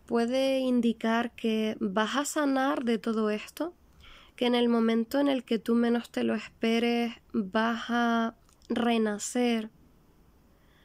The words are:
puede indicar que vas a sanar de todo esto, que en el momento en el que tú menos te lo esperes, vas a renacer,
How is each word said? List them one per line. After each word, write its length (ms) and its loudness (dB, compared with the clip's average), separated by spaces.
puede 540 0
indicar 800 2
que 440 -2
vas 360 -2
a 80 0
sanar 600 0
de 140 0
todo 320 -2
esto, 420 -6
que 120 -2
en 100 4
el 120 4
momento 520 2
en 80 2
el 160 -2
que 160 -2
tú 160 0
menos 340 0
te 140 -4
lo 100 0
esperes, 800 -2
vas 560 -2
a 460 0
renacer, 1000 0